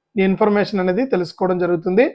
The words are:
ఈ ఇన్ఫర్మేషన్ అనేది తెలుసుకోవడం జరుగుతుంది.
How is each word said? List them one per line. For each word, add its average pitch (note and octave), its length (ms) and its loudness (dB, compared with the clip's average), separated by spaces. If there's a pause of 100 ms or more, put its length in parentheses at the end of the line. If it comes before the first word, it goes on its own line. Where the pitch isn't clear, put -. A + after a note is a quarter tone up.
(160)
ఈ G3 140 2
ఇన్ఫర్మేషన్ G3+ 540 0
అనేది F#3 180 0 (120)
తెలుసుకోవడం F3+ 500 -2
జరుగుతుంది. F3 400 2 (100)